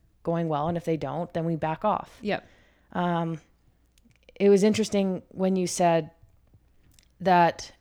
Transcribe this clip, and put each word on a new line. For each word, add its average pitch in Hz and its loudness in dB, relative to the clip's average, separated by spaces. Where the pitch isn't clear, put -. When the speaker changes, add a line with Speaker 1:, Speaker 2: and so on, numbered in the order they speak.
Speaker 1:
going 170 -2
well, 151 -2
and 170 -2
if 165 -8
they 160 -2
don't, 143 -8
then 165 -4
we 165 -2
back 156 -4
off. - -4
Speaker 2:
Yep. 202 -6
Speaker 1:
Um, 170 -2
it 196 2
was 202 6
interesting 202 0
when 190 -2
you 185 0
said 165 0
that 175 2